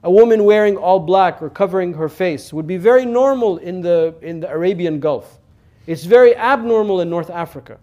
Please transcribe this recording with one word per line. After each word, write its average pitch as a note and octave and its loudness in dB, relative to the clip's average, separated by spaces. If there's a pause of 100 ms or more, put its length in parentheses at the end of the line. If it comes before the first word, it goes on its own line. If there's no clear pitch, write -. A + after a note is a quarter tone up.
A F3 -4
woman A3 4
wearing G#3 2
all F#3 0
black F3+ 0
or D#3 -10
covering F#3 -4
her D#3 -6
face E3 -6
would D#3 -8
be F3+ -8
very A#3+ 4
normal A#3+ -2
in F3+ -10
the, E3+ 0
in E3 -12
the D3 -12
Arabian E3+ -2
Gulf. C#3 -6 (480)
It's D#3+ -10
very A#3+ 6
abnormal A3+ -2
in E3+ -4
North E3+ -6
Africa E3 -12